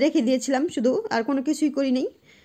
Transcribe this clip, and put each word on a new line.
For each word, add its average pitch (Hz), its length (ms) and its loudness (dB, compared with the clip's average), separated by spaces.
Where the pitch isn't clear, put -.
রেখে 302 220 2
দিয়েছিলাম 262 360 0
শুধু, 254 160 2
আর 233 140 0
কোনো 262 180 0
কিছুই 302 300 0
করিনি। 269 260 0